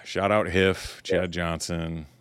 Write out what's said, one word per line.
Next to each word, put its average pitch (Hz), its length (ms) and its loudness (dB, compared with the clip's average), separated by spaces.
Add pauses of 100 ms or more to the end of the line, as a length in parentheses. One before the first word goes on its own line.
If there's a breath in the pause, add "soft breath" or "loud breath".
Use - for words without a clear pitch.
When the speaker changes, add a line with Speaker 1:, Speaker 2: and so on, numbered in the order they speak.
Speaker 1:
shout 98 260 0
out 104 180 2
Hiff, 95 540 2
Chad 92 200 2
Speaker 2:
Yeah. 92 40 -2
Speaker 1:
Johnson. 82 800 -4 (140)